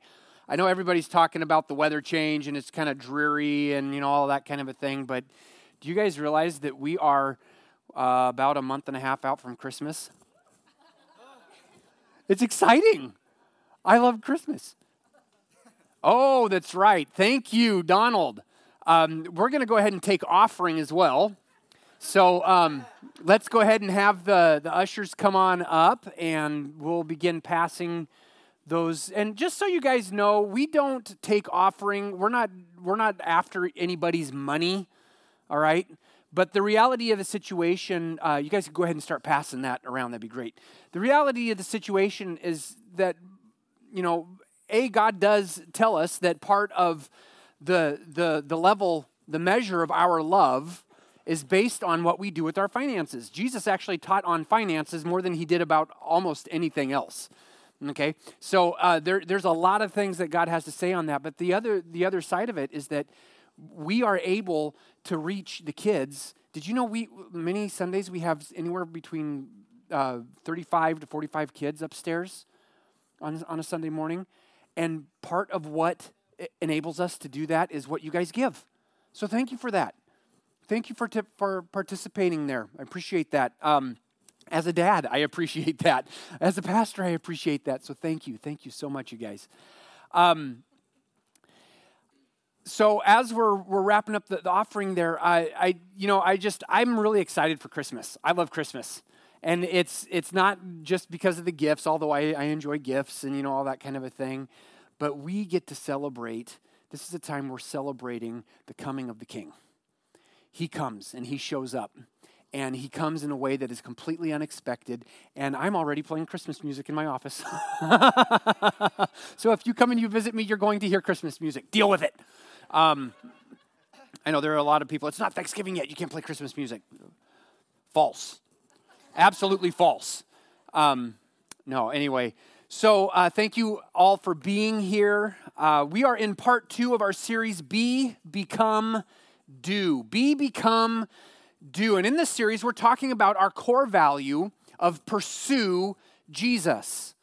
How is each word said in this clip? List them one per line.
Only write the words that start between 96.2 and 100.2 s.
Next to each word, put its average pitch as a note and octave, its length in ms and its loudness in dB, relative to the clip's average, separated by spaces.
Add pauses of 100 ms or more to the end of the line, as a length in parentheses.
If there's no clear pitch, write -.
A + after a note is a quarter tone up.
just, G3 320 -4
I'm A#3 320 2
really G#3+ 220 2
excited D#3+ 380 0
for - 100 -16
Christmas. - 540 -10
I D3+ 80 2
love F3 180 0
Christmas. - 540 -8 (400)
And F3 200 0
it's, F3 460 -2
it's F3+ 240 -4